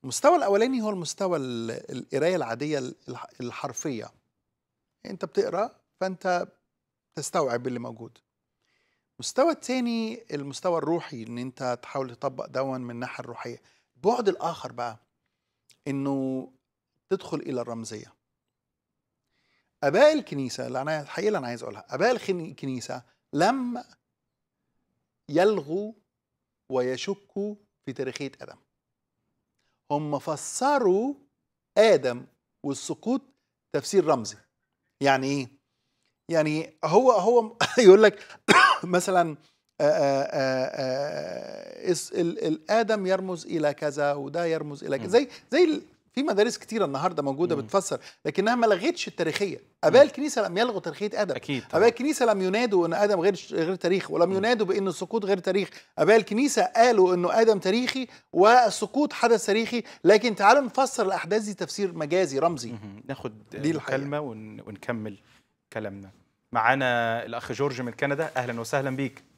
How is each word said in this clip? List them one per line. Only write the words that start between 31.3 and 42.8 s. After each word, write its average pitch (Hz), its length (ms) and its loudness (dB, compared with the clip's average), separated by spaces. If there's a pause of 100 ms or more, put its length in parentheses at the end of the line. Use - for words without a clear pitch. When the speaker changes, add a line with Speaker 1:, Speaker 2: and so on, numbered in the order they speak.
Speaker 1:
آدم 135 480 4 (380)
والسقوط 160 580 -4 (520)
تفسير 156 320 2
رمزي. 131 320 0 (640)
يعني 135 260 4
إيه؟ 139 200 -4 (840)
يعني 156 440 0 (120)
هو، 214 260 6
هو 220 480 2
<laughs> - 260 2
يقول 196 180 12
لك 208 160 6 (360)
<coughs> - 280 6
مثلا، 175 540 0 (440)
آه، - 20 2
آه، 143 400 2
آه، 131 420 -2
آه، 131 1300 -6
اس-، - 220 -4
ال-، 170 340 -2
ال-، 156 240 -4
آدم 214 340 0